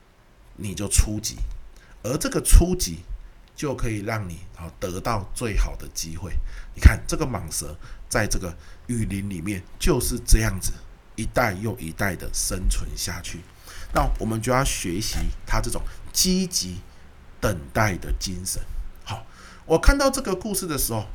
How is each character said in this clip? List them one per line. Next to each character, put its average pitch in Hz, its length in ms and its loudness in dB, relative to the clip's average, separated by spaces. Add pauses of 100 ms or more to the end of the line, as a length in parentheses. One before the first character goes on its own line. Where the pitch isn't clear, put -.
(560)
你 98 180 -10
就 98 140 -4
出 107 320 4
击。 - 160 -6 (680)
而 127 140 -2
这 220 140 -2
个 151 100 0
出 180 340 8
击 85 280 -4 (520)
就 135 200 -4
可 120 120 -2
以 107 120 -2
让 107 280 -4
你， 82 120 -10 (180)
啊， 82 80 -12 (140)
得 90 200 -4
到 107 360 -2
最 110 200 -2
好 - 200 2
的 73 180 -10
机 80 240 -8
会。 90 140 -8 (420)
你 - 80 -10
看 - 240 12
这 170 100 -2
个 156 120 0
蟒 98 240 -4
蛇 73 260 -8 (320)
在 110 160 2
这 90 140 2
个 87 180 -8 (300)
雨 113 180 0
林 98 240 -4
里 90 100 -6
面 92 220 -4 (160)
就 139 240 4
是 113 240 2
这 107 140 8
样 104 200 2
子 - 140 -4 (420)
一 113 100 -4
代 113 360 2
又 110 160 -4
一 80 140 -8
代 95 240 -2
的 - 180 -8
生 92 340 -2
存 - 300 0
下 - 240 -6
去。 - 200 -10 (520)
那 143 240 4
我 104 80 -2
们 110 160 0
就 127 100 0
要 131 120 6
学 92 360 -2
习 - 180 -2 (280)
它 110 160 2
这 - 80 0
种 - 100 -2 (320)
积 185 360 2
极 92 300 -4 (600)
等 101 160 2 (160)
待 107 260 2
的 - 200 -4
精 90 260 -6
神。 - 160 -4 (440)
好， - 200 -8 (440)
我 165 100 6
看 277 180 8
到 277 140 6
这 269 140 -2
个 190 100 0
故 202 220 -4
事 190 100 -2
的 156 100 -2
时 - 160 0
候， 107 240 -2